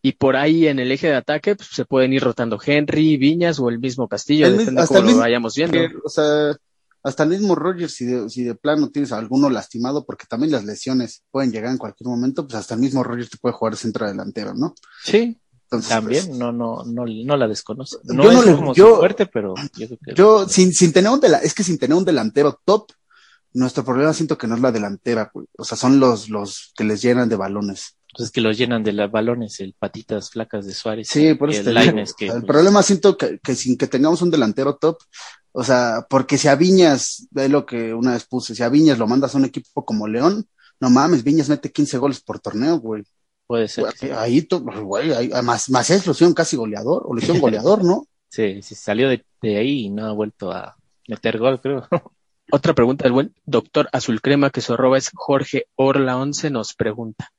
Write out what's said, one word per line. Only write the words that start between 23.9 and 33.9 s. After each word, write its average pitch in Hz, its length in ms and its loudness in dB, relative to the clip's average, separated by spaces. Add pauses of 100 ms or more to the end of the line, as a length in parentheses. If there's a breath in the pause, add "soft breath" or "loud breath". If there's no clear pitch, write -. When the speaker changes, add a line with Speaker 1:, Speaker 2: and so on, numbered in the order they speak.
Speaker 2:
siento 156 240 -4
que 120 80 -8
no 113 100 -2
es 120 60 -4
la 127 100 2
delantera, 107 600 -4
güey. - 140 -16 (120)
O 113 60 -12
sea, 113 120 -8
son 135 240 4
los, 113 280 2
los 101 480 -10
que 107 80 -4
les 107 180 -2
llenan 123 260 2
de 110 80 0
balones. 98 600 -8 (180)
Speaker 3:
Pues 117 120 -8
es - 60 -10
que 123 100 -2
los 107 160 0
llenan 120 260 -2
de 107 80 -2
la-, 104 140 -2
balones, 113 540 -4
el 95 180 -12
patitas 107 520 -10
flacas 107 360 -10
de 98 80 -14
Suárez 110 340 -8
Speaker 2:
Sí, 151 260 4
por 143 160 -2
Speaker 3:
y - 60 -2
Speaker 2:
eso 104 40 -2
Speaker 3:
el 101 40 -8
Speaker 2:
te 120 60 0 (100)
digo. 113 120 6
Speaker 3:
Lainez, 107 220 -6
que, 104 120 -8
Speaker 2:
El 95 60 -4
Speaker 3:
pues 117 120 -6
Speaker 2:
problema 180 380 4
siento 196 340 2
que, - 260 -4
que 127 120 -4
sin 123 240 -2
que 135 80 0
tengamos 156 360 0